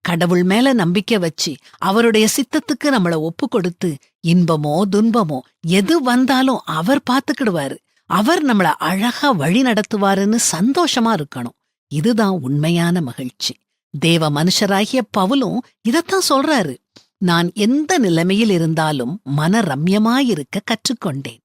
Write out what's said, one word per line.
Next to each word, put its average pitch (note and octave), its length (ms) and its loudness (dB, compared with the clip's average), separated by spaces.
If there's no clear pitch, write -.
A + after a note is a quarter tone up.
கடவுள் F3 420 0
மேல A#3+ 300 2
நம்பிக்கை G3+ 440 0
வச்சு, E3 380 -4
அவருடைய G#3+ 500 2
சித்தத்துக்கு D4 600 -2
நம்மள F3+ 280 0
ஒப்பு E3 320 -4
கொடுத்து, F3 500 -4
இன்பமோ E3 540 2
துன்பமோ G#3 480 0
எது G3+ 340 2
வந்தாலும் B3+ 640 2
அவர் F3 360 0
பாத்துக்கிடுவாரு, A3 680 -2
அவர் A3+ 360 2
நம்மள G3+ 320 2
அழகா G#3+ 540 -2
வழி F3 300 0
நடத்துவாருன்னு G3+ 760 0
சந்தோஷமா A#3+ 600 0
இருக்கணும். C#3+ 460 -6
இதுதான் G3 500 0
உண்மையான E3+ 600 0
மகிழ்ச்சி. B2+ 520 -8
தேவ E3 300 2
மனுஷராகிய F#3+ 720 0
பவுலும் G3+ 400 0
இதத்தான் E4+ 400 0
சொல்றாரு. C4+ 460 0
"நான் F3 360 2
எந்த C#4+ 440 0
நிலைமையில் G3 520 2
இருந்தாலும் D#3+ 760 0
மன D#3 380 0
ரம்யமாயிருக்க G3 1040 0
கற்றுக்கொண்டேன். E3 800 -6